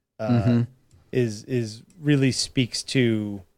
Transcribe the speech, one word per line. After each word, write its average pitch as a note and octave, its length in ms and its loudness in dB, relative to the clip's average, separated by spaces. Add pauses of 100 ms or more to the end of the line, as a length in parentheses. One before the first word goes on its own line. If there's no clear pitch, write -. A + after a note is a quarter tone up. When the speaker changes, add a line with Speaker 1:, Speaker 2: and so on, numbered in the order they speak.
(200)
Speaker 1:
uh, A2 100 -4
Speaker 2:
Mm-hmm. A#2+ 320 2 (480)
Speaker 1:
is, A2+ 340 -2
is A#2 380 -6 (180)
really C#3+ 320 4
speaks - 520 -4
to, G#2+ 580 0 (160)